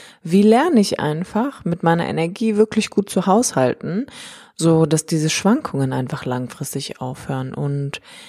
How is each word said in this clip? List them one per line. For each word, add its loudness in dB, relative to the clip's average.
wie 4
lerne 6
ich 0
einfach, -4
mit -4
meiner 2
Energie -2
wirklich 2
gut -2
zu 0
haushalten, 0
so 4
dass 0
diese 0
Schwankungen 0
einfach -4
langfristig -6
aufhören -6
und -4